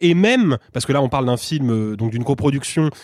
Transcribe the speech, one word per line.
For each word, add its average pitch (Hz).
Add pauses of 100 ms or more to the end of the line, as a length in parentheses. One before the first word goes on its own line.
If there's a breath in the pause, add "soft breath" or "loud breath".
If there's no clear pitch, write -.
et 170
même, 208 (160 soft breath)
parce -
que 143
là 143
on 127
parle 135
d'un 123
film, 139
euh, 107
donc 113
d'une 117
coproduction, 143 (140 loud breath)